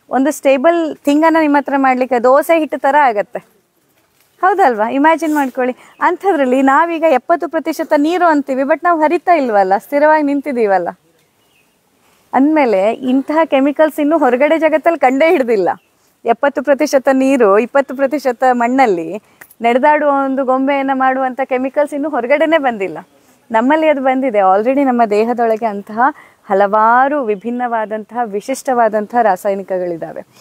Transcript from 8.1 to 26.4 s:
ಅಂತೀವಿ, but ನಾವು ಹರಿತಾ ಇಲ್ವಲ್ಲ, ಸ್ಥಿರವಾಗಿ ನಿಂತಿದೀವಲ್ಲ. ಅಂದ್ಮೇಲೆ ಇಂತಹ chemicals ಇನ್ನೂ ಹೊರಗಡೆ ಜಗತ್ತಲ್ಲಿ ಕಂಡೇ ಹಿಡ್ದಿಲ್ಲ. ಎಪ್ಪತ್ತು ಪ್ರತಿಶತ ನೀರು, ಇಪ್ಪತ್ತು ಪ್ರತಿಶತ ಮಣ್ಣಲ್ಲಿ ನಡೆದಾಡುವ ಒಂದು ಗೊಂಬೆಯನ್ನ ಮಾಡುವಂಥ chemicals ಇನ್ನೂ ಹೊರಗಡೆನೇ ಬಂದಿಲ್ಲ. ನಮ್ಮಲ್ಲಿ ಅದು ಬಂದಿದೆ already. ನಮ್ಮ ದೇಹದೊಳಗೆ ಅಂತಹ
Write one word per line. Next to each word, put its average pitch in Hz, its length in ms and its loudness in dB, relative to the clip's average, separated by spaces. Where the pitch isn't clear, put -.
ಅಂತೀವಿ, 277 360 0
but 285 220 -2
ನಾವು 339 160 0
ಹರಿತಾ 330 340 2
ಇಲ್ವಲ್ಲ, 208 440 2
ಸ್ಥಿರವಾಗಿ 302 440 2
ನಿಂತಿದೀವಲ್ಲ. 240 680 -2
ಅಂದ್ಮೇಲೆ 247 600 2
ಇಂತಹ 269 520 -2
chemicals 294 560 0
ಇನ್ನೂ 302 180 2
ಹೊರಗಡೆ 285 400 2
ಜಗತ್ತಲ್ಲಿ 311 400 0
ಕಂಡೇ 269 320 2
ಹಿಡ್ದಿಲ್ಲ. 233 380 0
ಎಪ್ಪತ್ತು 226 380 -2
ಪ್ರತಿಶತ 285 500 0
ನೀರು, 262 460 4
ಇಪ್ಪತ್ತು 269 380 -2
ಪ್ರತಿಶತ 262 560 -4
ಮಣ್ಣಲ್ಲಿ 233 680 0
ನಡೆದಾಡುವ 285 480 2
ಒಂದು 269 340 -2
ಗೊಂಬೆಯನ್ನ 269 500 -2
ಮಾಡುವಂಥ 262 500 -2
chemicals 262 500 -4
ಇನ್ನೂ 285 140 -4
ಹೊರಗಡೆನೇ 302 500 0
ಬಂದಿಲ್ಲ. 196 400 -4
ನಮ್ಮಲ್ಲಿ 294 360 2
ಅದು 285 120 0
ಬಂದಿದೆ 262 380 -2
already. 214 460 2
ನಮ್ಮ 240 200 0
ದೇಹದೊಳಗೆ 226 640 -2
ಅಂತಹ 214 340 -6